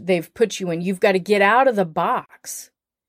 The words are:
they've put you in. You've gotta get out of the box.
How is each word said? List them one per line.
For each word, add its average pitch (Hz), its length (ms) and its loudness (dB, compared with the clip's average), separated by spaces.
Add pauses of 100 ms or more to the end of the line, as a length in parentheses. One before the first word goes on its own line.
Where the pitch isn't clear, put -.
they've 175 320 -2
put 220 240 -2
you 180 140 -6
in. 165 80 -6
You've 180 180 -6
gotta 190 220 2
get 202 200 0
out 226 280 4
of 233 80 0
the 196 80 2
box. - 840 -6 (380)